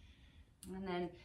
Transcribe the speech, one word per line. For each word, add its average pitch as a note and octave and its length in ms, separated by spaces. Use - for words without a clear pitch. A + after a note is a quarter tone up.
And F#3+ 140
then F3 220